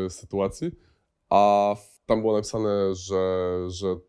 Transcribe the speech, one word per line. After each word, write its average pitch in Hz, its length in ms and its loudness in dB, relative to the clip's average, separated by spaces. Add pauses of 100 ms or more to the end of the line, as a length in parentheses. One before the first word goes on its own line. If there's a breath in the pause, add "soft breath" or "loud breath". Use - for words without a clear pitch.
e, 90 40 -8
sytuacji. 98 600 -4 (600 soft breath)
A 101 480 6
w-, - 280 -20
tam 110 140 2
było 110 120 0
napisane, 104 640 0
że, 92 640 -2 (120)
że 92 280 -4 (120)